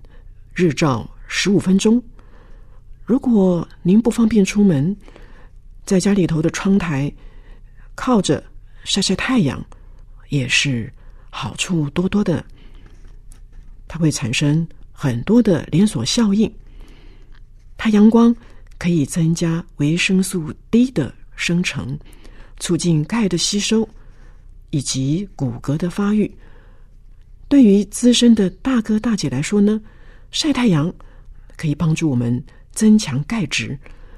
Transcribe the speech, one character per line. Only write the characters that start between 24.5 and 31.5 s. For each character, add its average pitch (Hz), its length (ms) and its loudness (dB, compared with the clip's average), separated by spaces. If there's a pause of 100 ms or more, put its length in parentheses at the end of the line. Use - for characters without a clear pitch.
以 143 140 -4
及 143 520 -4
骨 123 280 -4
骼 143 160 -4
的 175 100 -4
发 202 240 -2
育。 214 180 0 (1160)
对 277 160 6
于 202 220 6
资 - 260 2
深 240 220 6
的 196 160 2
大 254 320 -2
哥 214 180 -2
大 226 160 -2
姐 147 140 -4
来 123 100 -4
说 208 180 -2
呢， 214 220 2 (500)
晒 311 220 -2
太 247 140 0
阳 170 260 2 (640)